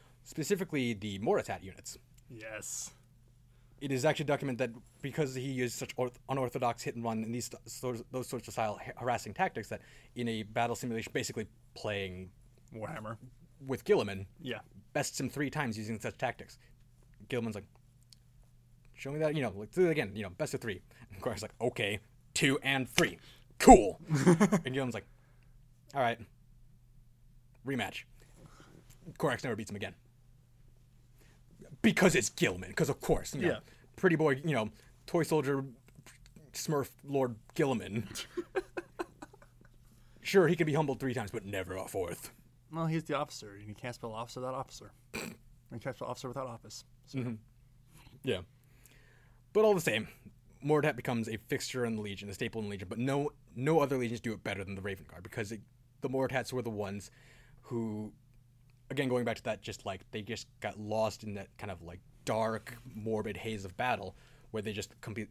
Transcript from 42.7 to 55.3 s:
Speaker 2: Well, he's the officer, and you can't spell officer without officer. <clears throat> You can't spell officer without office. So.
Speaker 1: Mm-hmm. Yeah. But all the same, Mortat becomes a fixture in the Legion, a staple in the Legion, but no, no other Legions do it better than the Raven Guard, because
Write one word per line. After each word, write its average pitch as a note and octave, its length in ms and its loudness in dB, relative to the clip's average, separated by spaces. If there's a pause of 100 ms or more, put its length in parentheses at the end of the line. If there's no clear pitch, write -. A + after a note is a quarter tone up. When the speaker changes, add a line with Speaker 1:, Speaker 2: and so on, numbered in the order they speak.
Speaker 2:
Well, E3 140 0
he's D#3+ 160 0
the E3 120 -4
officer, A#2+ 440 -6
and G#2 80 -16
you G#2 80 -10
can't B2 180 -8
spell A#2 180 -10
officer A#2+ 280 -8
without B2+ 160 -4
officer. - 360 -10 (220)
<clears throat> - 80 -8 (500)
You A#2+ 80 -10
can't C3 160 -6
spell - 120 -8
officer B2+ 220 -6
without C3 180 -6
office. A2+ 360 -14 (240)
So. C3 120 -6
Speaker 1:
Mm-hmm. B2 140 -2 (880)
Yeah. F#2+ 160 2 (1120)
But G#3+ 120 6
all G#3+ 80 8
the E3+ 80 2
same, A2 260 0 (580)
Mortat D3 300 4
becomes A#2 340 -2
a A2 80 -4 (100)
fixture B2 380 -2
in A2+ 100 0
the G#2+ 60 -4
Legion, G2+ 280 -8
a G2 40 -8
staple A2+ 280 -4
in G#2 60 -4
the G2+ 40 -6
Legion, F#2+ 180 -8
but - 80 -8
no, C#3 340 0 (240)
no D3 240 4
other C#3 180 4
Legions A#2+ 220 -2
do A2 140 -4
it F2+ 100 -10
better G2 200 -4
than G2 120 -8
the F#2+ 60 -8
Raven G2 280 -6
Guard, F2+ 140 -16
because G#2+ 280 -6